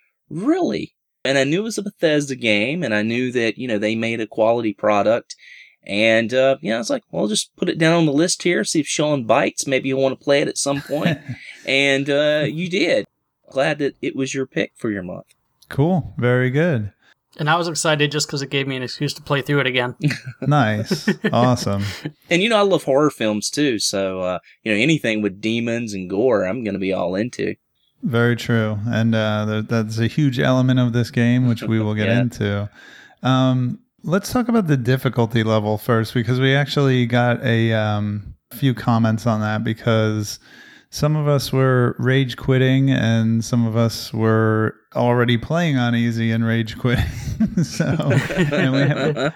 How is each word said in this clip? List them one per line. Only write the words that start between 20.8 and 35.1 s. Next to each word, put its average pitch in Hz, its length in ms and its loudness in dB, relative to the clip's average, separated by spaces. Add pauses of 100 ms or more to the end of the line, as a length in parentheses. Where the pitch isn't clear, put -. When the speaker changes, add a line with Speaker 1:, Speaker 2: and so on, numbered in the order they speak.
Speaker 3:
<laughs> - 120 -2
Speaker 2:
Awesome. 117 500 2 (460)
Speaker 1:
And, 175 120 2
you 214 60 2
know, 233 100 2
I 202 40 4
love 190 240 2
horror 147 260 4
films, 107 380 -2
too. 143 280 0
So, 95 440 -2
uh, 90 180 -2 (240)
you 113 100 0
know, 101 40 0
anything 117 440 0
with 101 200 -4
demons 117 520 -2
and 92 160 -8
gore, 101 380 2
I'm 95 160 -4
gonna 98 160 -4
be 95 140 -2
all 92 220 -2
into. 101 400 -4 (480)
Speaker 2:
Very 120 340 2
true. 110 400 0 (100)
And, 113 280 2
uh, 107 340 0
th-, 107 180 -2
that's 110 320 -2
a 117 80 2
huge 135 320 0
element 131 400 2
of 120 140 2
this 120 180 0
game, 123 380 2
which 113 140 0
we 110 180 0
will 107 120 -2
get 107 140 0
Speaker 1:
<laughs> 110 60 2
Yeah. 120 80 4
Speaker 2:
into. 104 480 -2 (520)
Um, 127 580 2 (240)
let's 190 300 -2
talk 240 160 0
about 226 180 2
the 151 80 2
difficulty 120 680 0